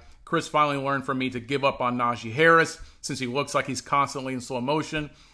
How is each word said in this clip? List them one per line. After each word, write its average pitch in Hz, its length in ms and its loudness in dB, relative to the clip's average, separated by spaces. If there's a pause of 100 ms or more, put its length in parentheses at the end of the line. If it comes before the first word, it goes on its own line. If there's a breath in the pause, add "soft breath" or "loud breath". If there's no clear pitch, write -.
(240 soft breath)
Chris 160 220 -2
finally 147 300 2
learned 135 300 -2
from 135 120 -2
me 131 120 -2
to 120 100 -6
give 131 240 -2
up 135 160 2
on 123 160 0
Najee 117 360 -2
Harris 160 460 6 (220 soft breath)
since 139 180 -6
he 131 80 -4
looks 135 280 -2
like 135 120 0
he's 131 140 -4
constantly 135 540 0
in 123 60 -6
slow 123 200 -6
motion. 151 500 -2 (240 soft breath)